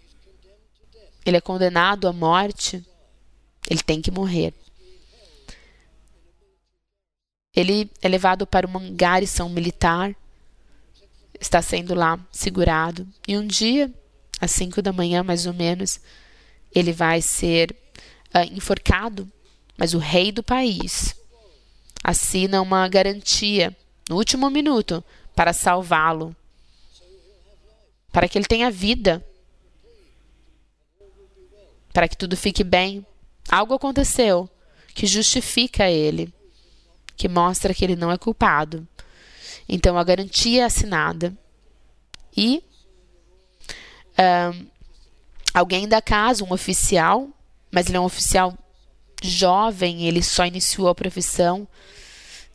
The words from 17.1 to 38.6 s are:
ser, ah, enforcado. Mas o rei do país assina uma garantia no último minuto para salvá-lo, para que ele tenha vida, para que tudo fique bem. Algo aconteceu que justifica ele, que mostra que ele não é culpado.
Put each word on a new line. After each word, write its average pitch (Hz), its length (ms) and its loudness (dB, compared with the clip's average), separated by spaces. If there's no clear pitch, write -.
ser, 165 520 0
ah, 175 120 4
enforcado. 196 840 -4
Mas 170 180 -2
o 165 40 0
rei 180 340 0
do 220 100 -8
país 240 720 -2
assina 190 560 0
uma 185 260 2
garantia 196 880 0
no 165 60 -2
último 262 340 0
minuto 269 520 0
para 170 200 4
salvá-lo, 165 840 0
para 175 160 2
que - 80 -4
ele 196 80 0
tenha 233 260 0
vida, 190 540 0
para 170 120 4
que - 100 -8
tudo 180 200 -4
fique - 260 -2
bem. 190 420 0
Algo 214 240 2
aconteceu 247 760 2
que - 120 -2
justifica 220 840 0
ele, 160 440 0
que - 100 -4
mostra 180 460 2
que - 100 -2
ele 180 140 0
não 170 160 -2
é 180 60 -2
culpado. 160 680 0